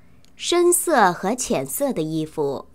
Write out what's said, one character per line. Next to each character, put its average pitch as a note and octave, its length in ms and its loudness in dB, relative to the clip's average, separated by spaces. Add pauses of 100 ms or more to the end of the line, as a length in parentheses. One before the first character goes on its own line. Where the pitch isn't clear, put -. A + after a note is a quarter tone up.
(360)
深 F4 380 2
色 A#3 400 4
和 G3 220 -4
浅 D3+ 300 -2
色 - 280 -4
的 E3+ 80 -4
衣 D#3 240 -4
服 C#3 500 -6